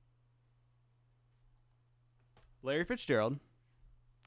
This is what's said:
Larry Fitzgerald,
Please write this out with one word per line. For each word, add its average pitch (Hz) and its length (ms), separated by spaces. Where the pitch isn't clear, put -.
Larry 143 220
Fitzgerald, 139 540